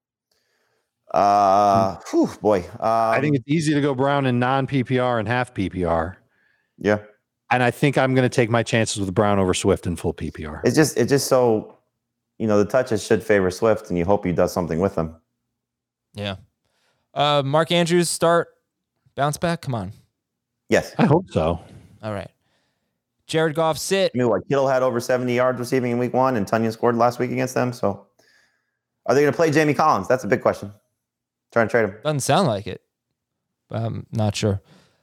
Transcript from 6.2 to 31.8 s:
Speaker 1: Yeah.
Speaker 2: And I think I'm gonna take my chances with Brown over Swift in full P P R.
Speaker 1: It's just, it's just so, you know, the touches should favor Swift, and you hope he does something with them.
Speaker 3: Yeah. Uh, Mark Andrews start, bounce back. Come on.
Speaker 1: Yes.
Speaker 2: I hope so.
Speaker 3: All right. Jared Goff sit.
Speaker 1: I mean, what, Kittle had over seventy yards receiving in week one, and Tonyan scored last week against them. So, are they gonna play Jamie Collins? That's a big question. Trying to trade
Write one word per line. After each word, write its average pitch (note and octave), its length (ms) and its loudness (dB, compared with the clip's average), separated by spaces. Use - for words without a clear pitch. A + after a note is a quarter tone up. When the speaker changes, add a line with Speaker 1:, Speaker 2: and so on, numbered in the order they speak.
Speaker 1:
Yeah. G#2 200 2
Speaker 2:
And B2 120 2
I B2 80 2
think C#3 260 0
I'm C3 180 2
gonna B2+ 140 4
take A#2+ 220 0
my A#2 120 2
chances A2 380 -2
with F#2+ 140 -4
Brown G#2 240 2
over F#2 160 2
Swift F#2 320 0
in F2 100 -4
full E2+ 160 -6
P D2+ 180 -8
P D#2 140 -14
R. D2+ 200 -12
Speaker 1:
It's B2 120 2
just, D3 220 2
it's A#2 100 2
just C3+ 200 0
so, A#2+ 500 0
you A2+ 80 -4
know, G#2 160 4
the F#2+ 80 2
touches B2 360 0
should G#2+ 160 2
favor G2 280 2
Swift, G#2+ 380 0
and F2+ 100 -2
you E2+ 60 0
hope G2+ 220 0
he F2 60 0
does F2 200 0
something E2 280 -4
with G2 160 -2
them. E2 200 -6
Speaker 3:
Yeah. G2+ 220 -8
Uh, C#3+ 280 0
Mark D3+ 300 0
Andrews E3+ 380 2
start, E3+ 380 2
bounce C#3+ 240 -2
back. E3+ 240 -4
Come C3 120 -6
on. G2+ 180 -8
Speaker 1:
Yes. - 300 0
Speaker 2:
I A3+ 80 4
hope E3 240 2
so. E2+ 280 -2
Speaker 3:
All G#2+ 100 -8
right. G2 180 -10
Jared D#3+ 280 -2
Goff D#3+ 240 -2
sit. F#3+ 360 0
Speaker 1:
I B2 40 -4
mean, B2 100 2
what, G2 180 0
Kittle C3+ 220 0
had C3 140 2
over A#2+ 180 0
seventy B2 360 0
yards B2+ 220 0
receiving B2 340 -2
in A#2+ 60 -2
week B2 140 -2
one, B2+ 240 2
and G2 100 -2
Tonyan A2+ 240 0
scored A#2 280 0
last A#2+ 200 2
week B2 120 -4
against B2+ 240 -4
them. B2 180 -2
So, G2+ 340 -4
are B2 80 2
they C#3+ 80 4
gonna C#3+ 120 2
play E3 160 0
Jamie D3+ 240 2
Collins? C3+ 320 0
That's B2+ 180 0
a G2+ 40 -6
big F#2+ 140 0
question. G#2 280 -2
Trying A2+ 180 0
to - 20 -8
trade A#2 140 2